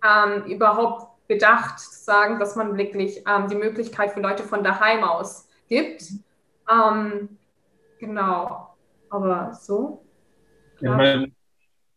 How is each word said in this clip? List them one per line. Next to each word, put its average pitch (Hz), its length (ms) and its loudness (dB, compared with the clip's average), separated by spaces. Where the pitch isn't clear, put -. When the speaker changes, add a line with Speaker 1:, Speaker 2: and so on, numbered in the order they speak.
Speaker 1:
ähm, 208 400 4
überhaupt 220 840 0
bedacht, 220 540 2
zu - 100 -20
sagen, 208 340 2
dass 202 160 -4
man 208 220 -4
wirklich, 196 500 -4
ähm, 202 220 0
die 202 80 -4
Möglichkeit 214 560 -2
für 202 80 -8
Leute 202 240 -4
von 208 180 -4
daheim 214 400 2
aus 175 460 -4
gibt. 254 360 -2
Ähm, 214 680 0
genau, 196 800 -4
aber 190 440 -2
so. 247 520 -6
Speaker 2:
Wenn 123 160 0
Speaker 1:
Ja. - 0 -
Speaker 2:
man, 135 360 2